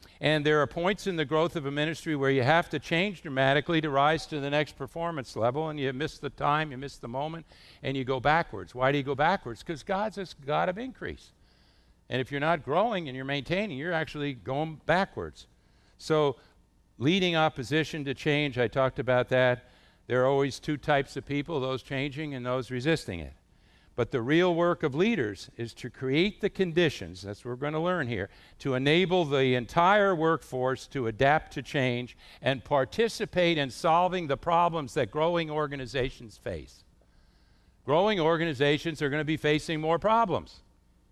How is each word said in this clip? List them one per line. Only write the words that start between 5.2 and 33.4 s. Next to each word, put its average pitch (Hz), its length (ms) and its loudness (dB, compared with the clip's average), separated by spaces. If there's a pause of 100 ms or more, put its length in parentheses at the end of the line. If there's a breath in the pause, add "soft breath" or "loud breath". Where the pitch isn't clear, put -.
level, 127 320 0
and 151 120 -6
you 135 120 0
miss 147 260 -6
the 139 120 -8
time, 147 400 0
you 127 80 -12
miss 139 200 -12
the 120 100 -12
moment, 151 360 -6 (380 loud breath)
and 135 140 -4
you 135 80 -2
go 131 160 -2
backwards. 139 540 0
Why 127 180 2
do 143 60 2
you 135 60 -2
go 139 100 -2
backwards? 147 480 -2
'Cause 160 200 -10
God's 202 360 -4
a 190 80 -10 (200)
God 156 220 0
of 185 100 -6
increase. 196 540 -12 (800 soft breath)
And 123 100 -2
if 123 100 -6
you're 139 100 -4
not 156 220 0
growing 175 460 -2
and 127 80 -10
you're 131 80 -8
maintaining, 147 540 -4
you're 170 140 -6
actually 147 420 -4
going 135 500 -6
backwards. 151 640 0 (500 soft breath)
So 151 400 2 (640 soft breath)
leading 175 360 2
opposition 151 720 0
to 135 100 -4
change, 143 440 0
I 120 100 2
talked 131 300 0
about 127 320 2
that. 127 400 2 (360 soft breath)
There 127 160 2
are 127 40 4
always 139 340 2
two 151 160 -4
types 139 400 0
of 135 80 -8
people, 143 340 -4
those 131 240 -4
changing 143 520 -6
and 123 100 -8
those 127 260 -4
resisting 127 500 -2
it. 69 120 -10 (640 soft breath)
But 120 140 0
the 127 100 -2
real 165 360 2
work 170 260 2
of 139 140 -2
leaders 160 600 0
is 117 180 -8
to - 140 -12
create 147 520 0
the 196 100 0
conditions, 151 720 -2
that's 101 220 -10
what 120 60 -8
we're 123 60 -6
gonna 147 240 -4
learn 170 280 -2
here, 98 200 -4 (300 loud breath)
to 139 160 -2
enable 165 500 4
the 135 300 4
entire 180 640 4
workforce 131 720 -2
to 131 180 -4
adapt 135 460 2
to 143 100 -8
change 123 540 -2 (260 loud breath)
and 131 220 0
participate 170 920 0